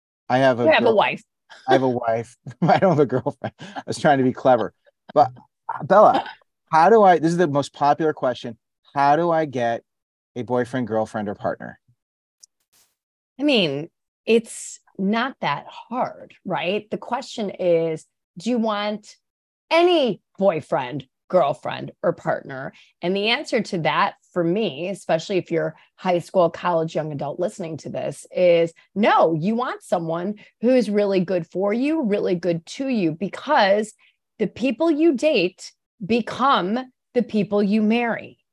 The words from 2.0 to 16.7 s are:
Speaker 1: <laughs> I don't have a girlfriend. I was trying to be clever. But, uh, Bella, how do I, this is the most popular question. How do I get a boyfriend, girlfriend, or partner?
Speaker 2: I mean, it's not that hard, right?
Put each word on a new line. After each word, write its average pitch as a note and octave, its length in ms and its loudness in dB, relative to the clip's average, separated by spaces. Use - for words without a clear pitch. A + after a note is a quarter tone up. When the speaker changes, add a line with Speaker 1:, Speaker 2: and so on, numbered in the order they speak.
Speaker 1:
<laughs> - 120 -8
I E3+ 180 4
don't F#3 120 4
have D3 80 2
a D3 60 6
girlfriend. - 540 -4
I F#3 260 -14
was - 140 -8
trying D3 180 4
to C3 60 2
be B2+ 100 2
clever. A#2 400 2
But, C3 180 4
uh, - 100 -12
Bella, F#3 460 4
how D#3+ 180 6
do A3 140 8
I, F3+ 160 8
this D#3+ 120 0
is E3+ 60 -4
the F3 100 2
most C#3 240 -2
popular D3+ 400 0
question. B2 460 -6
How C#3+ 220 4
do E3+ 160 0
I D#3+ 140 0
get A#2+ 380 -4
a B2 80 -8
boyfriend, B2 440 -2
girlfriend, A2 400 -4
or G2+ 80 -6
partner? - 440 -8
Speaker 2:
I C4 40 -6
mean, E3+ 460 0
it's - 540 -2
not A3+ 440 -2
that D3 260 -4
hard, - 640 -8
right? F#3 440 -4